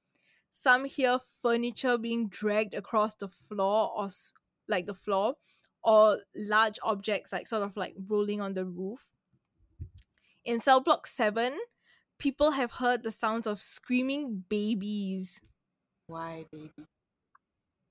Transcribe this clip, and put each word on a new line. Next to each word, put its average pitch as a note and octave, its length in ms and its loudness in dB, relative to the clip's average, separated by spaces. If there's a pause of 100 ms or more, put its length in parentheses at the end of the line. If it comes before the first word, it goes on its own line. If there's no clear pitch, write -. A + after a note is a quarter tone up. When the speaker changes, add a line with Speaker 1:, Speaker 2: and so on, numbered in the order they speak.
(520)
Speaker 1:
Some B3+ 340 2
hear B3+ 320 2
furniture A#3+ 800 0
being A#3 300 -2
dragged G#3+ 460 -2
across G#3+ 400 0
the G3 140 -10
floor G3+ 680 0
or G3 100 -2
s-, - 280 -8 (340)
like, F#3+ 180 -2
the G3 80 -8
floor, G#3 420 0 (480)
or G#3+ 360 8 (140)
large G#3+ 480 2
objects, G3+ 500 -2
like, - 160 -6
sort G#3+ 140 -2
of, G3+ 140 -6
like, G3 180 -6 (140)
rolling G#3 320 0
on G3 140 -6
the F#3 120 -4
roof. F#3+ 440 -10 (1300)
In A#3 160 0
cell C4 200 8
block D4 260 2
seven, A#3+ 520 0 (640)
people D4 300 2
have C4+ 220 -2
heard B3 280 0
the A3+ 80 -4
sounds A3+ 380 -2
of G#3 120 -4
screaming B3+ 880 -2
babies. G3+ 920 -2 (640)
Speaker 2:
Why E3 460 -10
babies? D#3 340 -18 (1040)